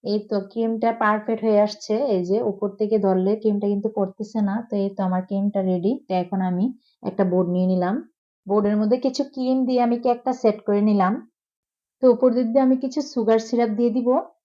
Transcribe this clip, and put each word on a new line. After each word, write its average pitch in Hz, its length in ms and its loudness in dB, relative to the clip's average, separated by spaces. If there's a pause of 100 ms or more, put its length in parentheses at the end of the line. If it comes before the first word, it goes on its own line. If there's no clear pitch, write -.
এই 208 160 -2
তো 208 180 -4 (100)
ক্রিমটা 226 460 -2
পারফেক্ট 220 500 -2
হয়ে 214 180 4
আসছে। 214 320 -2 (140)
এই 190 180 0
যে 190 180 0
উপর 202 340 -4
থেকে 214 220 0
ধরলে 190 360 2
ক্রিমটা 208 320 0
কিন্তু 202 220 -2
পড়তেছে 214 520 -6
না। 196 220 0
তো - 120 -10
এই 196 140 -2
তো 196 140 -10
আমার 185 200 -2
ক্রিমটা 196 380 -2
রেডি। 185 300 0 (100)
তো - 120 -12
এখন 180 280 -2
আমি 185 240 0 (380)
একটা - 220 -2
বোর্ড 180 240 2
নিয়ে 180 180 0
নিলাম। 185 280 0 (520)
বোর্ডের 202 300 0
মধ্যে 214 200 2
কিছু 254 280 -4
ক্রিম 262 400 -2
দিয়ে 247 160 0
আমি 240 160 2
কেকটা 240 360 -2
সেট 214 280 0
করে 202 200 0
নিলাম। 208 320 2 (880)
তো - 80 2
উপর 247 200 4
দিক 233 160 0
দিয়ে 254 160 2
আমি 262 140 4
কিছু 262 240 -4
সুগার 226 380 0
সিরাপ 226 360 0
দিয়ে 240 160 2
দিব। 233 160 -2 (380)